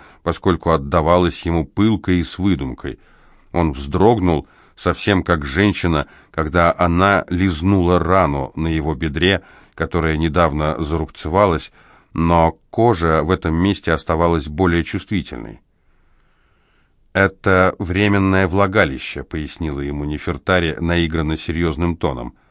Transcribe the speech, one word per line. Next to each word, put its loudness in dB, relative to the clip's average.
поскольку -2
отдавалась 2
ему 0
пылкой 0
и 0
с -10
выдумкой. -4
Он 0
вздрогнул, 2
совсем 0
как 0
женщина, 0
когда 0
она 2
лизнула 2
рану 0
на -4
его -2
бедре, 0
которая -2
недавно 0
зарубцевалась, -2
но 2
кожа 2
в -2
этом -2
месте 0
оставалась 0
более 0
чувствительной. -8
«Это 2
временное 2
влагалище», -2
пояснила -8
ему -6
Нефертари -2
наигранно 0
серьезным -2
тоном. -6